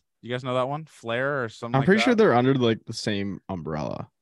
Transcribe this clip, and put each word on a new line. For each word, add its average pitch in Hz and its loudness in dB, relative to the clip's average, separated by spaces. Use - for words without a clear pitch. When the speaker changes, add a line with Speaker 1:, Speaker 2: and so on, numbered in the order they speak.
Speaker 1:
You 113 -10
guys 123 -4
know 127 -4
that 127 0
one? 151 -8
Flair 127 -4
or 110 -6
something 120 -6
Speaker 2:
I'm 135 4
Speaker 1:
like 139 0
Speaker 2:
pretty 196 6
Speaker 1:
that? 226 0
Speaker 2:
sure 247 2
they're 202 6
under, 127 4
like, 117 2
the 117 -10
same 98 -6
umbrella. 76 -8